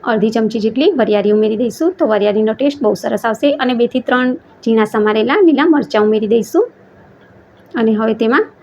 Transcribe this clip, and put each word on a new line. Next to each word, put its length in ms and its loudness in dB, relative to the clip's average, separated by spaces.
અડધી 320 -2
ચમચી 300 -2
જેટલી 240 0
વરિયાળી 380 2
ઉમેરી 260 0
દઈશું. 340 -2
તો 140 0
વરિયાળીનો 420 0
ટેસ્ટ 300 -2
બહુ 120 2
સરસ 300 -6
આવશે. 220 -2
અને 180 0
બે 80 4
થી 200 -4
ત્રણ 220 0
ઝીણા 300 2
સમારેલા 540 0
લીલા 260 4
મરચાં 340 0
ઉમેરી 280 0
દઈશું. 280 0
અને 200 2
હવે 140 -2
તેમાં 320 0